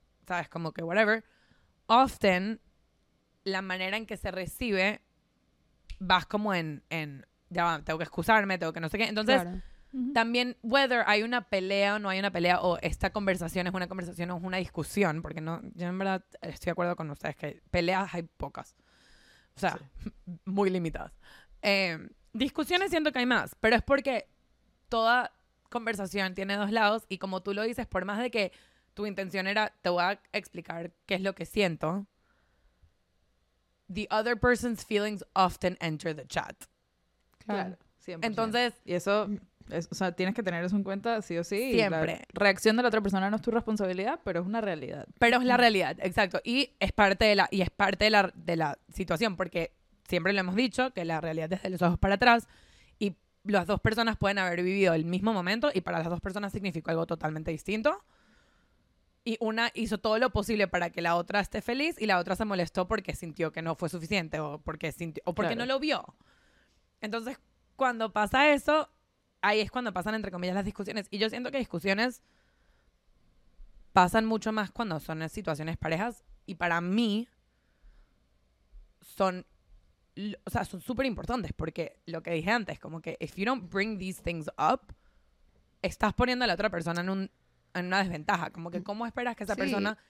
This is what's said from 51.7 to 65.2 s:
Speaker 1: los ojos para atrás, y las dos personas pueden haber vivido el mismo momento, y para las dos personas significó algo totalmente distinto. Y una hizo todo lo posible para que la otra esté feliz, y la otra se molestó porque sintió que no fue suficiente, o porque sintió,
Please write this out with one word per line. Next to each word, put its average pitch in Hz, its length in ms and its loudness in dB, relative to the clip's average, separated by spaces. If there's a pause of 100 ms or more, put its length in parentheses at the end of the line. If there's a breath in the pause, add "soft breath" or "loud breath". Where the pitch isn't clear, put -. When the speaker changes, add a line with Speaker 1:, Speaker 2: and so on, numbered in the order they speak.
Speaker 1:
los 175 100 -4
ojos 175 160 4
para 196 180 4
atrás, 233 320 6 (520 soft breath)
y 202 160 -2 (300)
las 196 220 2
dos 196 140 0
personas 220 360 2
pueden 202 200 2
haber 180 260 0
vivido 185 300 4
el 160 120 2
mismo 190 280 2
momento, 208 400 0
y 185 80 0
para 175 180 -2
las 165 100 -2
dos 170 120 -4
personas 196 320 -6
significó 170 380 -4
algo 165 140 0
totalmente 156 460 -4
distinto. 220 520 0 (1200 soft breath)
Y 233 140 -2
una 226 340 0
hizo 220 260 -2
todo 220 200 2
lo 254 120 2
posible 208 360 2
para 175 220 0
que - 120 -8
la 170 140 2
otra 175 240 0
esté 196 220 -2
feliz, 277 380 -2
y 220 60 -2
la 190 140 4
otra 175 160 -2
se 220 100 -2
molestó 185 420 -2
porque 202 280 -4
sintió 160 380 -6
que 165 80 -8
no 165 140 -4
fue 175 140 -4
suficiente, 160 520 -4
o 151 180 -6
porque 156 320 -6
sintió, 165 340 -8